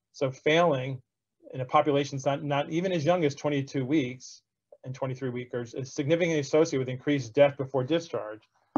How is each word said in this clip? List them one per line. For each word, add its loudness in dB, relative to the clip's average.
So -2
failing 0
in -6
a -6
population 2
that's -6
not, 0
not -2
even 0
as 0
young 4
as 2
twenty-two -2
weeks -2
and -8
twenty-three -6
weekers -8
is -10
significantly 0
associated 2
with -4
increased -2
death 6
before -2
discharge. -4